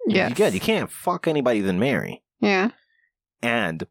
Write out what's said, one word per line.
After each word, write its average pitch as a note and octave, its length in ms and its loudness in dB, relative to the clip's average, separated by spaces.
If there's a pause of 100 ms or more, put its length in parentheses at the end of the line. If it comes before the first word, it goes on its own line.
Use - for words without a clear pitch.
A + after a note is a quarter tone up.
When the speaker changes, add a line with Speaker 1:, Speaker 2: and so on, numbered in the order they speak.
Speaker 1:
Yes. F#3 220 2
Speaker 2:
You B2 60 -6
get, G#3 180 2
you F#3 60 -2
can't F#3+ 320 -2
fuck - 360 -4
anybody B2+ 320 2
you G2+ 60 0
didn't F#2 140 0
marry. G2+ 440 -2 (160)
Speaker 1:
Yeah. G3+ 320 2 (720)
Speaker 2:
And G2+ 480 -2